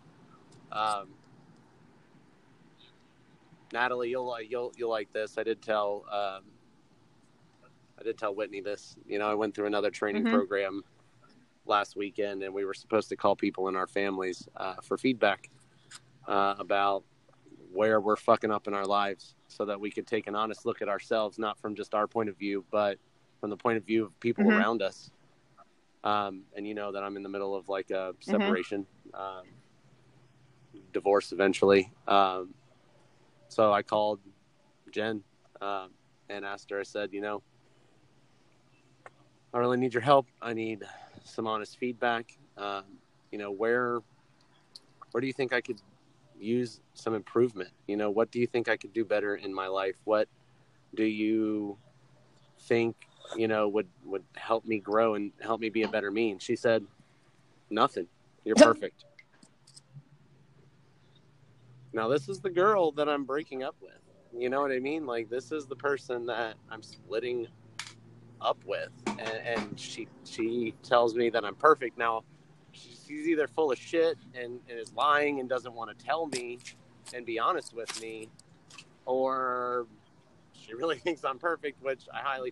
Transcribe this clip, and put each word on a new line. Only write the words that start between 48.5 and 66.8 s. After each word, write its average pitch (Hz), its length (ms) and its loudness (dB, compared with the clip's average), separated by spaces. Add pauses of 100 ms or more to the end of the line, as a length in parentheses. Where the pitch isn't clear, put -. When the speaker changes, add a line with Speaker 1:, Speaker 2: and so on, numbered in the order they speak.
Speaker 1:
I 110 80 2
could 104 180 -10
do 113 120 0
better 101 300 0
in 98 180 -8
my 95 140 -4
life? 95 280 -2 (100)
What 107 220 2 (680)
do 110 100 2
you 107 720 0 (840)
think, 117 340 2 (420)
you 113 100 2
know, 107 220 4
would, 101 180 0 (180)
would 95 180 -6 (120)
help 113 300 -2
me 110 140 -2
grow 107 340 2
and 104 180 -4 (100)
help 110 200 -2
me 113 80 -2
be 110 140 0
a 104 40 2
better 101 220 -2
me?" 110 220 2
And 92 100 -10
she 117 140 -2
said, 113 280 2 (840)
"Nothing. 104 380 2 (380)
You're 110 100 2
Speaker 3:
<laughs> 117 160 12
Speaker 1:
perfect." 101 340 -4 (3000)
Now, 113 120 0
this 139 200 2
is 196 120 -8
the 196 100 -6
girl 180 440 4
that 147 140 0
I'm 143 160 0
breaking 135 380 -4
up 147 180 -8
with. 95 120 -20 (440)
You 123 140 -2
know 135 120 2
what 139 100 2
I 127 80 0
mean? 147 260 -2
Like, 117 240 -4
this 131 220 -6
is 151 160 -6
the 131 80 -10
person 127 500 -2
that 113 300 -4 (160)
I'm 113 100 -12